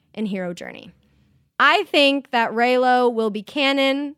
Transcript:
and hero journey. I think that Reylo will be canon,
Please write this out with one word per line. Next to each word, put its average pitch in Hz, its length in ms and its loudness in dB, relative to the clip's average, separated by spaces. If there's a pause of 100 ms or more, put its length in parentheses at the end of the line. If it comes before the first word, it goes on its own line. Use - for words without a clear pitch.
(140)
and 214 140 -6
hero 185 260 -6
journey. 62 380 -16 (640)
I 311 260 4
think 277 460 2
that 233 220 0
Reylo 247 600 2
will 220 180 -2
be 202 120 -8
canon, 277 760 -2